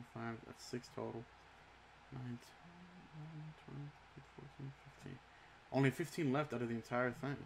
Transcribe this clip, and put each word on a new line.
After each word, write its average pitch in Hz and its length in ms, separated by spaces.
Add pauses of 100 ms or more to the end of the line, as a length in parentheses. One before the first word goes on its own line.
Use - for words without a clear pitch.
(140)
five, 117 220 (120)
that's - 180
six - 280
total. 113 300 (880)
Nine, 123 300
ten, - 260 (480)
eleven, 156 380 (100)
twelve, 143 260 (460)
fourteen, 139 380 (100)
fifteen. - 340 (520)
Only 135 200
fifteen 147 420
left 135 220
out 120 80
of 117 80
the 117 60
entire 123 360
thing. 135 240 (100)